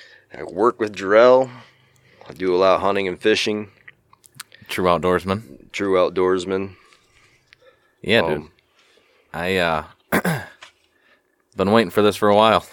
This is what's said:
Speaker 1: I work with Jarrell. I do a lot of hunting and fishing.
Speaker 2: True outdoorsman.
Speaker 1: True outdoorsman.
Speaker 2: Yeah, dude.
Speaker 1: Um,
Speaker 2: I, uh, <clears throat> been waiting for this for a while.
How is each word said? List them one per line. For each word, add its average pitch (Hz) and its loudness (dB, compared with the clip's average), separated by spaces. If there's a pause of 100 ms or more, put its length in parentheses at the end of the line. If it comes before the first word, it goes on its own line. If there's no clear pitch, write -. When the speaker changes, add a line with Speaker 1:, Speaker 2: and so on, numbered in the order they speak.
(320)
Speaker 1:
I 65 -16
work 101 -2
with 107 -6
Jarrell. 120 4 (800)
I - -20
do 90 -4
a 90 0
lot 92 4
of 82 -2
hunting 98 -2
and 90 -8
fishing. 104 -2 (1000)
Speaker 2:
True 95 -4
outdoorsman. 90 -2
Speaker 1:
True 98 -2
outdoorsman. 92 -2 (1300)
Speaker 2:
Yeah, 110 2
dude. 82 -2
Speaker 1:
Um, 78 -8 (840)
Speaker 2:
I, 92 -4
uh, 82 -2 (280)
<clears throat> 151 -4 (1120)
been 98 -2
waiting 110 2
for 104 0
this 104 2
for 104 0
a 101 4
while. 107 4